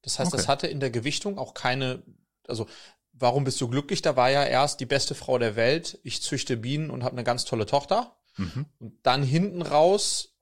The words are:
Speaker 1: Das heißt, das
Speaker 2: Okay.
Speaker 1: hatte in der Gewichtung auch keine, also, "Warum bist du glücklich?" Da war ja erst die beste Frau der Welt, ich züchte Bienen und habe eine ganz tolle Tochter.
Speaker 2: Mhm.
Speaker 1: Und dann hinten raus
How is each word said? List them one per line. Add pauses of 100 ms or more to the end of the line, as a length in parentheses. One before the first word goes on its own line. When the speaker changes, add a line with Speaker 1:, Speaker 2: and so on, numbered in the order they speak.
Speaker 1:
Das
heißt,
das
Speaker 2:
Okay.
Speaker 1:
hatte
in
der
Gewichtung
auch
keine, (460)
also, (460)
"Warum
bist
du
glücklich?"
Da
war
ja
erst
die
beste
Frau
der
Welt,
ich
züchte
Bienen
und
habe
eine
ganz
tolle
Tochter. (200)
Speaker 2:
Mhm. (120)
Speaker 1:
Und
dann
hinten
raus